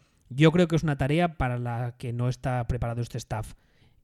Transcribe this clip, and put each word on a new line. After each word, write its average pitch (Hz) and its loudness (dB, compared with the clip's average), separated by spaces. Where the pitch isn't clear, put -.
Yo 147 6
creo 175 4
que 165 0
es 151 2
una 147 0
tarea 151 0
para 123 -2
la 120 -6
que 120 -8
no 120 0
está 127 -4
preparado 120 -4
este 120 -6
staff. - -8